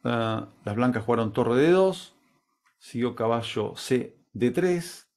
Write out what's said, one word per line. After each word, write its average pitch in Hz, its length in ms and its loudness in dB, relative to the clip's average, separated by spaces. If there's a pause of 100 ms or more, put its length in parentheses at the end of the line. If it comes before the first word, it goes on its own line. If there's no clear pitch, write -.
Ah, 113 440 -2 (160)
las 104 100 -6
blancas 120 300 0
jugaron 113 300 0
torre 120 220 2
D 151 140 4
dos, 185 460 2 (640)
siguió 120 360 -4
caballo 113 640 -2
C - 420 -2 (140)
D 120 180 2
tres 175 680 -2